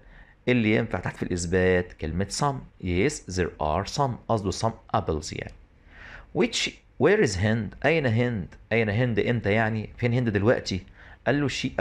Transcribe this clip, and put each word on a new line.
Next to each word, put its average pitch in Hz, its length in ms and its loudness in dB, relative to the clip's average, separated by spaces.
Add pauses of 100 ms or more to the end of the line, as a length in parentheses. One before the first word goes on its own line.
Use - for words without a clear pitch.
(480)
اللي 117 280 4
ينفع 113 240 -2
تحت - 160 -6
في - 80 -8
الإثبات 90 680 2
كلمة 82 340 -4 (140)
some. 139 440 -4
Yes, 92 500 -2
there 90 140 0 (120)
are 80 360 -2
some. 139 140 0 (160)
قصده 98 240 0
some - 460 -4
apples 80 360 -4
يعني. - 200 -10 (840)
Which, - 320 0 (340)
where 190 240 6
is 95 100 -4
هند؟ 107 380 0 (100)
أين 156 200 2
هند؟ 117 420 0 (240)
أين 110 180 2
هند 113 300 2
أنت 113 260 0
يعني؟ 110 520 0
فين 120 160 0
هند 120 160 2
دلوقتي؟ 101 520 2 (460)
قال 143 140 2
له 139 60 0
she - 220 -4 (120)